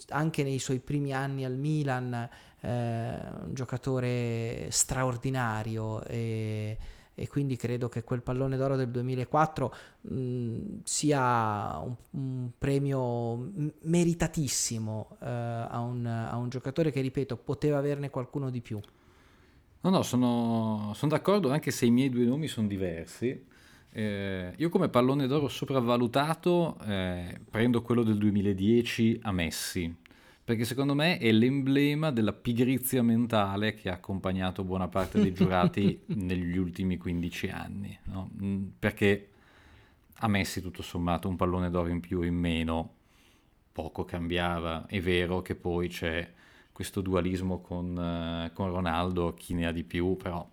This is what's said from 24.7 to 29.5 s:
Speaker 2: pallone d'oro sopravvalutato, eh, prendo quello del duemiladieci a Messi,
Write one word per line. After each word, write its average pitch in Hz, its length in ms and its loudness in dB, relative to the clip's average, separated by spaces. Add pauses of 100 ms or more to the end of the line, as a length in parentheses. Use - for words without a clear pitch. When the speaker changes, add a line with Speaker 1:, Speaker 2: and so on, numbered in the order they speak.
Speaker 2:
pallone 127 360 4
d'oro 143 220 0
sopravvalutato, 135 1400 2
eh, 92 540 -2 (100)
prendo 117 320 4
quello 120 220 2
del 110 140 4
duemiladieci 107 1040 4
a 107 100 -4
Messi, 82 720 -2 (420)